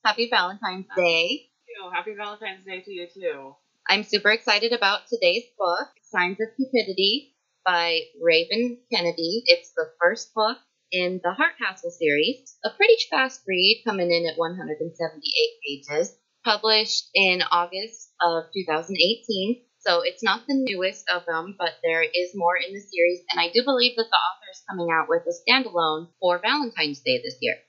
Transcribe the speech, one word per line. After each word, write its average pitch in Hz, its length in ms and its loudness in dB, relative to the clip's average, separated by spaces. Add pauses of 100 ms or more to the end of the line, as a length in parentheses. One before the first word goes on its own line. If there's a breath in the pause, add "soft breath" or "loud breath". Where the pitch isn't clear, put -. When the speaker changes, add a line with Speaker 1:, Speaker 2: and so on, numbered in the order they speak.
Speaker 1:
Happy 233 240 0
Valentine's 190 600 -2
Speaker 2:
Happy 185 120 -2
Speaker 1:
Day. 175 500 0 (180)
Speaker 2:
you. 190 240 -16
Happy 202 240 -6
Valentine's 208 500 -12
Day 185 140 -12
to 202 100 -20
you, 175 240 -12
too. 143 400 -8 (340)
Speaker 1:
I'm 196 140 2
super 202 300 0
excited 226 400 0
about 208 340 0
today's 226 380 0 (120)
book, 190 300 -2 (160)
Signs 185 380 -2
of 220 160 -2
Cupidity 214 800 -2 (280)
by 170 360 2 (200)
Raven 170 580 2 (140)
Kennedy. 175 540 -2
It's - 300 4
the 160 160 -4 (100)
first 196 320 0
book 220 240 0 (320)
in 180 320 -2
the 180 100 -2
Heart 320 320 0
Castle 185 280 -6
series. 160 720 0
A - 60 -2
pretty 453 260 6 (120)
fast - 380 -2
read, 190 400 2
coming 185 240 0
in 170 180 2
at 160 80 -6
one 180 200 -2
hundred 160 240 -8
and 165 160 -6
seventy-eight 156 640 -2 (260)
pages. 151 300 -4 (280)
Published 220 680 0
in 185 280 4 (100)
August 180 580 -2 (100)
of 165 320 2
two 190 140 -4
thousand 165 300 -2
eighteen. 202 680 -2 (240)
So 175 140 2
it's 180 220 -6
not 214 260 -2
the 277 60 -2
newest 190 560 -2
of 175 160 -2
them, 170 320 -6
but 165 160 -4 (100)
there 165 180 2
is 175 320 -2
more 180 220 0
in 180 160 -4
the 202 80 -12
series, 175 400 0 (100)
and 175 80 -2
I 170 140 0
do 240 100 2
believe 240 340 2
that 226 140 -2
the 190 60 4
author - 340 -2
is - 160 -20
coming 180 240 -6
out 156 200 2
with 170 160 2
a 247 80 -4
standalone 170 720 0 (100)
for 175 200 2
Valentine's 214 640 -2
Day 127 220 0
this - 200 -12
year. 117 140 -2 (120)